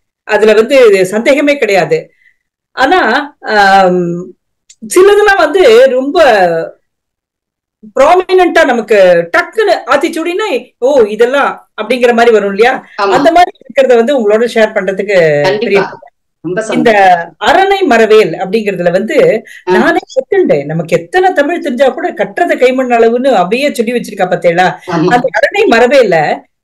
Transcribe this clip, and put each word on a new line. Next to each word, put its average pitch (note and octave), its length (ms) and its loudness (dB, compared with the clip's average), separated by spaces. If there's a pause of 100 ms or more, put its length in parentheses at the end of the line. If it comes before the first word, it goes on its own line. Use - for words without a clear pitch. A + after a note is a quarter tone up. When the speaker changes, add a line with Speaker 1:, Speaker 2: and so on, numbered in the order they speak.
(240)
Speaker 1:
அதுல G#3+ 280 0
வந்து A3 540 2
சந்தேகமே C#4 520 0
கிடையாது. E3+ 520 -2 (640)
ஆனா, D#4+ 280 0 (400)
ஆம், F#3 920 0 (600)
சிலதெல்லாம் G4+ 440 4
வந்து C#4+ 520 4
ரொம்ப C#4+ 340 0 (1800)
ப்ராமினென்ட்டா F4 640 2
நமக்கு G3+ 720 2
டக்குன்னு F4 380 -2 (120)
ஆத்திச்சூடின்னா, E4 920 -4
"ஓ, C4+ 220 2
இதெல்லாம்" A3+ 720 -2 (120)
அப்படிங்கிற A#3+ 300 0
மாதிரி A#3 180 2
வரும் G3+ 180 2
இல்லையா? A3+ 380 -2 (160)
Speaker 2:
ஆமா. G3 80 0
Speaker 1:
அந்த C#4+ 220 2
மாதிரி F4 240 2
இருக்கிறத B3+ 380 -2
வந்து A#3+ 240 0
உங்களோட G#3+ 240 0 (120)
ஷேர் A3 180 0
பண்றதுக்கு F#3 720 -2
Speaker 2:
கண்டிப்பா. G3 160 0
Speaker 1:
பிரியப்படுறேன். - 560 -4 (260)
Speaker 2:
ரொம்ப F3+ 220 -6
சந்தோஷம். - 140 -6
Speaker 1:
இந்த A#3 160 2 (460)
அரணை F#4+ 440 0
மரவேல் A3 500 2
அப்படிங்கிறதுல F#3 600 -4
வந்து G#3+ 520 0 (260)
Speaker 2:
ஆ. - 20 0
Speaker 1:
நானே D#4 260 0
கத்துண்டேன். F4+ 640 -2
நமக்கு E3 320 -4
எத்தனை F#4 360 -2
தமிழ் D4+ 280 -2
தெரிஞ்சா C4+ 280 -2
கூட D#4 240 -4
கட்டுறது D#4 440 -4
கைமண் B3+ 360 0
அளவுன்னு A#3 340 0
அவையே B3 460 0
சொல்லி A#3 200 -4
வச்சிருக்கா G#3+ 340 -6
பார்த்தேளா? F3 440 0 (160)
Speaker 2:
ஆமா. F3 220 -2
Speaker 1:
அந்த B3 240 0
அரணை G4 360 -2
மரவேல்ல A3+ 720 2 (240)